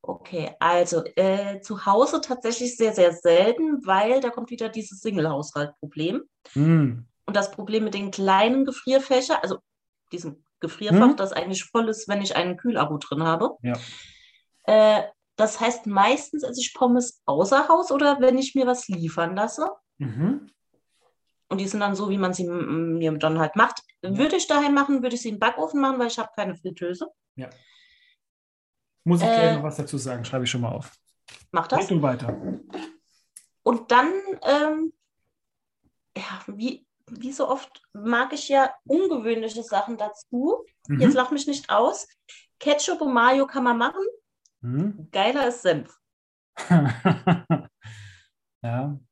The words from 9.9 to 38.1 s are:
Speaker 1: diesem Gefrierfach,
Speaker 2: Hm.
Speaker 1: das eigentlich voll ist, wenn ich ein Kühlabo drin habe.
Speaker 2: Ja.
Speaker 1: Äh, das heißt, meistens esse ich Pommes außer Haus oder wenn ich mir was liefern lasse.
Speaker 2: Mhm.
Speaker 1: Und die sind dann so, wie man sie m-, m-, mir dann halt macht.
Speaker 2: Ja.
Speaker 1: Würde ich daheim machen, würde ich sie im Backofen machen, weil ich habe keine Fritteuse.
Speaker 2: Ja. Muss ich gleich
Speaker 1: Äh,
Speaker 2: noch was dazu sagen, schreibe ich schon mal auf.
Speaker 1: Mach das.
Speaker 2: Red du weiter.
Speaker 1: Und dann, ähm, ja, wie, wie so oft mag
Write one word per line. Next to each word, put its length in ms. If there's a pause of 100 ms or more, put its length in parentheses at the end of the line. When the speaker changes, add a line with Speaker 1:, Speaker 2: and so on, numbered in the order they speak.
Speaker 1:
diesem 320 (160)
Gefrierfach, 500
Speaker 2:
Hm. 60
Speaker 1:
das 180
eigentlich 320
voll 240
ist, 180
wenn 140
ich 140
ein 200
Kühlabo 440
drin 240
habe. 400
Speaker 2:
Ja. 100 (920)
Speaker 1:
Äh, 380 (340)
das 220
heißt, 280
meistens 560
esse 180
ich 140
Pommes 500
außer 420
Haus 240
oder 300
wenn 160
ich 160
mir 140
was 200
liefern 480
lasse. 320 (300)
Speaker 2:
Mhm. 540 (1000)
Speaker 1:
Und 100
die 80
sind 120
dann 160
so, 140
wie 80
man 160
sie 120
m-, 140
m-, 400
mir 180
dann 220
halt 160
macht. 260 (220)
Speaker 2:
Ja. 140
Speaker 1:
Würde 180
ich 120
daheim 280
machen, 260
würde 140
ich 80
sie 60
im 100
Backofen 420
machen, 180
weil 80
ich 120
habe 160
keine 200
Fritteuse. 520 (280)
Speaker 2:
Ja. 140 (1600)
Muss 140
ich 60
gleich 240
Speaker 1:
Äh, 60
Speaker 2:
noch 60
was 120
dazu 240
sagen, 260
schreibe 200
ich 40
schon 120
mal 100
auf. 200 (600)
Speaker 1:
Mach 160
das. 140
Speaker 2:
Red 100
du 100
weiter. 340 (1300)
Speaker 1:
Und 300
dann, 200 (300)
ähm, 520 (1200)
ja, 300
wie, 400 (240)
wie 200
so 160
oft 360 (100)
mag 400